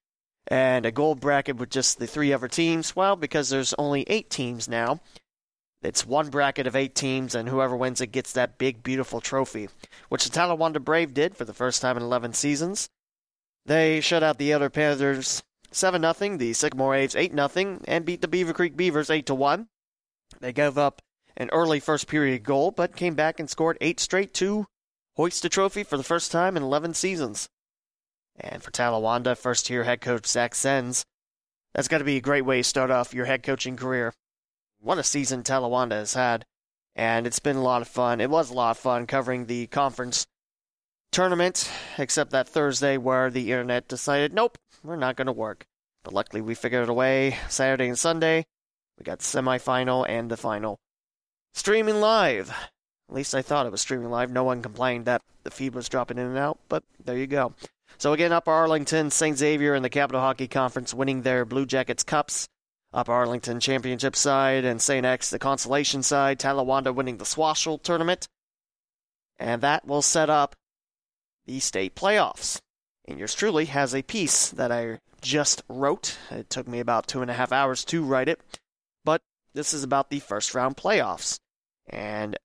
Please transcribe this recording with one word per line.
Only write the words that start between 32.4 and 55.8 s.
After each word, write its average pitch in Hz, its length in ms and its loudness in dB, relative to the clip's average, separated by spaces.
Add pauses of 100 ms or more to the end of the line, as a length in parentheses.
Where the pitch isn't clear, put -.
way 131 140 2
to 123 80 2
start 131 260 0
off 123 220 0
your 123 100 -4
head 131 180 0
coaching 127 360 -4
career. 123 360 -2 (680)
What 131 160 0
a 156 60 -2
season 131 400 -2
Talawanda 123 480 0
has 107 220 -4
had. 120 320 0 (480)
And 117 320 0
it's 120 140 -2
been 147 160 0
a 131 80 0
lot 127 180 2
of 117 60 -8
fun. 123 320 0
It 120 100 0
was 135 200 2
a 123 60 -10
lot 120 160 2
of 113 60 -2
fun 120 300 -2
covering 127 380 -2
the 120 220 -4
conference 127 600 -2 (840)
tournament, 180 640 2 (260)
except 143 340 0
that 131 180 2
Thursday 139 480 2
where 131 320 2
the 123 240 -2
internet 123 340 0
decided, 143 460 0
"Nope, 226 240 2 (260)
we're 165 140 -8
not 131 180 0
gonna 131 160 -2
work." 110 340 -6 (380)
But 90 100 -12
luckily 104 280 -2
we 113 120 -4
figured 123 300 0
it 117 60 0
away. 131 480 2 (100)
Saturday 131 400 2
and 123 120 -2
Sunday, 160 460 2 (520)
we - 80 -18
got 87 140 -8
the - 60 -8
semifinal 127 840 0
and 117 200 -4
the 113 60 -4
final. 107 460 -4 (720)
Streaming 214 440 2
live. 196 520 4
At - 640 -14
least 139 180 -6
I 135 80 0
thought 143 240 0
it 113 60 -6
was 98 100 -4
streaming 120 300 -4
live. 123 200 -2
No 127 120 2
one 127 180 0
complained 120 440 -2
that 120 180 0 (200)
the - 60 -10
feed 135 240 -6
was 123 160 -8